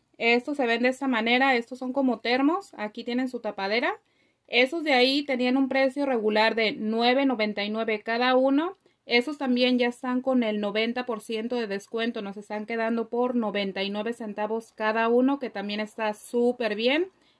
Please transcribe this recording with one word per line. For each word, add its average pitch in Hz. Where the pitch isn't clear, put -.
Estos 240
se 277
ven 233
de 247
esta 262
manera. 247
Estos 240
son 254
como 254
termos. 285
Aquí 214
tienen 247
su 247
tapadera. 208
Esos 262
de 302
ahí 262
tenían 254
un 269
precio 269
regular 220
de 214
nueve 233
noventa 208
y 208
nueve 220
cada 240
uno. 277
Esos 247
también 247
ya 240
están 247
con 254
el 214
noventa 220
por 226
ciento 226
de 233
descuento. 226
Nos 202
están 208
quedando 226
por 247
noventa 202
y 196
nueve 214
centavos 220
cada 220
uno, 262
que 254
también 202
está 214
súper 240
bien. 269